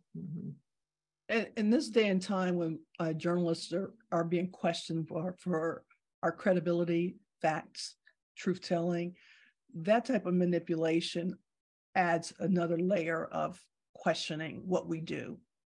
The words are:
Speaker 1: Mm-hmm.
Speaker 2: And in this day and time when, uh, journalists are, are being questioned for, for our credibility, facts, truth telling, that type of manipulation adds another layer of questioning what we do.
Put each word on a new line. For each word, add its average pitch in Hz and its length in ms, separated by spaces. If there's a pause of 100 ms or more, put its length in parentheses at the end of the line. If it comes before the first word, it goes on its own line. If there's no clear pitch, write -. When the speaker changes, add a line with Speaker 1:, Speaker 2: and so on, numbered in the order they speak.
(160)
Speaker 1:
Mm-hmm. 165 340 (800)
Speaker 2:
And 214 280
in 214 140
this 254 200
day 214 180
and 185 140
time 185 340
when, 160 220 (200)
uh, 160 140
journalists 170 600
are, 190 200 (200)
are 170 120
being 175 260
questioned 165 580
for, 180 300
for 165 460 (380)
our 165 100
credibility, 175 840 (260)
facts, - 540 (400)
truth 180 260
telling, 175 520 (640)
that 214 280
type 226 220
of 180 80
manipulation 170 1000 (600)
adds 170 420
another 170 400
layer 165 480
of 165 340 (340)
questioning 160 720
what 170 200
we 165 140
do. 160 380 (280)